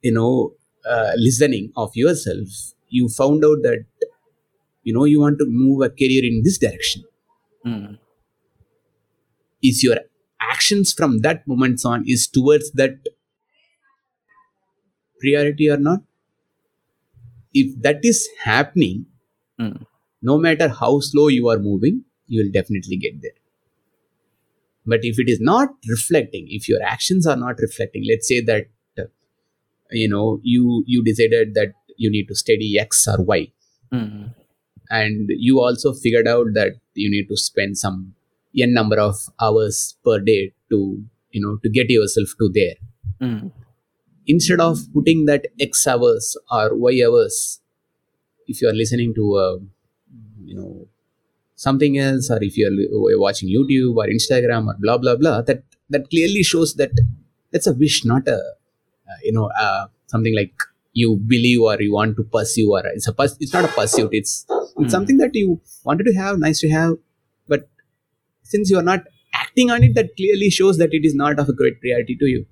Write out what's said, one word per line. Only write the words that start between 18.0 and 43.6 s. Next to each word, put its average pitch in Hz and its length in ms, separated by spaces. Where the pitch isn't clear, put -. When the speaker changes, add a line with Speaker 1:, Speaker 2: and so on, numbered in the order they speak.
Speaker 1:
is 233 240
happening, 113 600
Speaker 2:
Mm. 110 240
Speaker 1:
no 135 160
matter 160 300
how 123 320
slow 143 260
you 123 220
are 110 100
moving, 104 460
you 110 160
will 98 80
definitely 95 440
get 73 240
there. - 180
But 113 180
if 113 140
it 120 100
is 117 120
not 220 300
reflecting, 113 600
if 104 200
your 104 140
actions 165 440
are 143 100
not 123 220
reflecting, 104 500
let's 113 200
say 123 120
that, 110 260
uh, 95 80
you 110 180
know, 104 340
you, 120 440
you 123 160
decided 113 520
that 107 180
you 110 140
need 104 180
to 101 80
study 104 420
X - 300
or 98 160
Y. 92 240
Speaker 2:
Mm. 107 400
Speaker 1:
And 107 400
you 127 300
also 123 320
figured 117 360
out 120 260
that 101 200
you 101 160
need 101 180
to 101 80
spend 98 400
some 95 380
N 123 140
number 107 260
of 104 180
hours 107 640
per 110 160
day 98 320
to, 101 320
you 107 120
know, 104 200
to 113 40
get 117 220
yourself 107 380
to 110 160
there. 90 220
Speaker 2:
Mm. 156 300